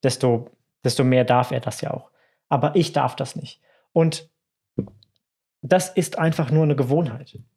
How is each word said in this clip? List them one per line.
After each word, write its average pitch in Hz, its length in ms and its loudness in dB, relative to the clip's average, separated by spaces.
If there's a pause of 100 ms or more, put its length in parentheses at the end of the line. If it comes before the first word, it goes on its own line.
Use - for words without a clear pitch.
desto, 123 480 0 (340)
desto 131 200 0
mehr 127 200 4
darf 123 280 2
er 127 80 -4
das - 220 -8
ja - 100 -4
auch. - 180 -12 (380)
Aber 147 260 0
ich 175 180 2
darf 131 220 0
das - 220 -8
nicht. - 260 -16 (300)
Und 165 360 2 (1300)
das 180 260 2
ist - 300 -4
einfach 160 320 0
nur 156 140 4
eine 147 100 2
Gewohnheit. 131 640 -2 (180)